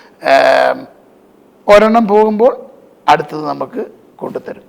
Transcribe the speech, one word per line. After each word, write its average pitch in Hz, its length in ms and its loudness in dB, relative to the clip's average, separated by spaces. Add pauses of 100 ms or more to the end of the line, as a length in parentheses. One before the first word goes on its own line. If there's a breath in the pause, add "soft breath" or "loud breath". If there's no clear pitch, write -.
(320 loud breath)
ഏം, 131 540 0 (800)
ഒരെണ്ണം 220 400 4
പോകുമ്പോൾ 214 440 2 (560)
അടുത്തത് 151 400 -2
നമുക്ക് 139 360 -8 (320)
കൊണ്ടുതരും - 520 -14